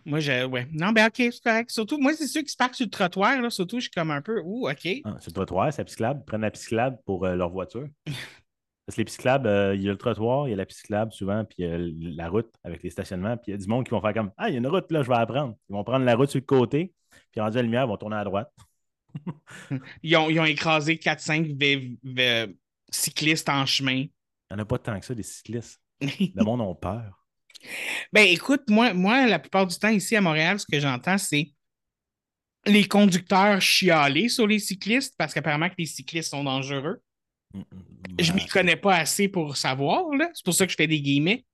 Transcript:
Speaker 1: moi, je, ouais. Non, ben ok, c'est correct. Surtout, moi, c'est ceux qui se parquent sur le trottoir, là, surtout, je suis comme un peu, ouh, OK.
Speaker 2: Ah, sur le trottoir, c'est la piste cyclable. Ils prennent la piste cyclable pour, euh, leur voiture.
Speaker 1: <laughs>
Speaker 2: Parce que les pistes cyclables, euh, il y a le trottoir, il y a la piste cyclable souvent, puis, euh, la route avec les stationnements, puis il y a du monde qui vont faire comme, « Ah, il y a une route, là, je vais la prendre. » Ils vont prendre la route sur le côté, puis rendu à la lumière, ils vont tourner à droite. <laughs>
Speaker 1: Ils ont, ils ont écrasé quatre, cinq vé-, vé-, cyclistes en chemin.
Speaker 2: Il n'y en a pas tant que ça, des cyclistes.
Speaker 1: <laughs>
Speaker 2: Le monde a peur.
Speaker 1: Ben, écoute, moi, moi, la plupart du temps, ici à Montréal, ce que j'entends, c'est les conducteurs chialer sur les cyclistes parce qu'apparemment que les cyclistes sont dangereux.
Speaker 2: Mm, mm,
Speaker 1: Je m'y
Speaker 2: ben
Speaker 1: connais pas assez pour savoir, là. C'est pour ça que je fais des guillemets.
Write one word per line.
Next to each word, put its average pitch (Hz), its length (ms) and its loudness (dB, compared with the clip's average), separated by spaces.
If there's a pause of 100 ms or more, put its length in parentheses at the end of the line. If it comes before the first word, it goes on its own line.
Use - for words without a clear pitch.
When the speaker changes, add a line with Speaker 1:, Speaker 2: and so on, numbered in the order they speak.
Speaker 1:
moi, 156 160 -2
je, 131 240 0
ouais. 127 260 -4
Non, 165 220 0
ben 220 140 6
ok, 220 100 0
c'est 240 260 -2
correct. 233 280 0
Surtout, 226 280 -4
moi, 277 160 4
c'est 311 120 -4
ceux 302 160 -4
qui - 100 -10
se - 60 -12
parquent 254 160 0
sur 254 100 -2
le 196 60 -4
trottoir, 202 500 2
là, 240 80 -2
surtout, 202 300 -4
je 247 60 -4
suis - 60 -10
comme 160 200 -2
un 143 100 -2
peu, 220 240 -4
ouh, 202 240 -6
OK. - 180 -6 (180)
Speaker 2:
Ah, 104 140 -8
sur - 120 -16
le - 20 -16
trottoir, 95 400 0
c'est - 80 -8
la 101 60 -6
piste - 100 -16
cyclable. 123 260 -2
Ils - 40 -20
prennent 107 160 -4
la 104 80 0
piste - 140 -14
cyclable 120 420 -2
pour, 92 180 -2
euh, 92 100 0
leur 90 160 -2
voiture. 95 380 -10 (180)
Speaker 1:
<laughs> 151 60 -8 (720)
Speaker 2:
Parce - 120 -10
que - 40 -2
les 110 60 2
pistes - 120 -14
cyclables, 131 280 2
euh, 101 300 4
il 98 60 -4
y 98 60 0
a 101 40 0
le 98 40 -2
trottoir, 117 520 -2
il - 20 -4
y 107 40 -2
a - 20 -2
la 95 100 -4
piste - 140 -20
cyclable 104 320 -4
souvent, 101 340 -4
puis, - 180 -8
euh, 85 260 -4 (100)
la 82 280 -8
route 107 240 -2 (120)
avec 82 180 -12
les 87 80 -8
stationnements, 98 480 -6
puis - 80 -18
il 107 60 -8
y - 20 -8
a - 20 -8
du 101 120 -10
monde 120 160 0
qui - 80 -6
vont 104 100 0
faire 107 100 0
comme, « 101 240 -4
Ah, 214 140 -4
il - 20 -2
y 135 40 -2
a - 20 -2
une 120 80 -2
route, 175 240 -2
là, 156 140 0
je 117 40 -4
vais 131 60 4
la 117 100 4
prendre. » 117 300 -4 (160)
Ils - 20 -8
vont 101 120 -4
prendre 131 200 0
la 120 120 6
route 139 120 4
sur 143 120 -2
le 127 40 -12
côté, 139 480 2 (380)
puis 113 100 -8
rendu 107 160 -2
à 127 40 2
la - 20 0
lumière, 120 220 0
ils 127 40 -2
vont 101 80 -4
tourner 107 200 -8
à 104 80 -4
droite. 98 280 -4 (600)
<laughs> - 880 -12
Speaker 1:
Ils 160 140 2
ont, 160 140 4
ils 160 100 4
ont 160 40 4
écrasé 156 540 2
quatre, 156 220 -2
cinq 160 260 0
vé-, 139 560 0
vé-, 123 540 -2 (340)
cyclistes - 580 -2
en 139 180 0
chemin. 131 340 0
Speaker 2:
Il 147 100 -6 (400)
n'y 98 60 -8
en - 20 -4
a 107 60 -4
pas 120 140 -2
tant 107 200 -8
que - 80 -14
ça, 131 80 -8
des 107 80 -8
cyclistes. - 580 -12 (100)
Speaker 1:
<laughs> - 100 -20
Speaker 2:
Le 139 440 -2
monde 117 160 0
a 95 140 -4
peur. 101 460 -8 (920)
Speaker 1:
Ben, 208 140 8
écoute, 220 420 2
moi, 220 260 6
moi, 214 320 4
la 196 120 4
plupart 190 280 0
du 175 120 -6
temps, 208 100 0
ici 220 280 2
à 214 40 4
Montréal, 170 380 2
ce - 80 -8
que 147 140 0
j'entends, 143 380 0
c'est 147 340 -2 (1120)
les 208 200 8
conducteurs 196 760 4
chialer 160 680 4
sur 233 180 2
les 208 120 4
cyclistes 208 600 -2
parce 156 160 -4
qu'apparemment 156 340 0
que 190 100 -6
les 165 80 -4
cyclistes 160 440 -8
sont 143 140 -6
dangereux. 139 580 -4 (520)
Speaker 2:
Mm, 98 60 -12
mm, - 40 -14 (560)
Speaker 1:
Je 170 120 2
m'y 196 80 2
Speaker 2:
ben - 120 -8
Speaker 1:
connais 180 240 2
pas 190 200 2
assez 170 320 0
pour 156 280 -4
savoir, 147 480 0 (120)
là. 320 180 0
C'est - 100 -16
pour 175 100 0
ça 190 120 4
que 175 60 -8
je - 40 -4
fais 156 100 4
des 156 140 0
guillemets. 143 540 2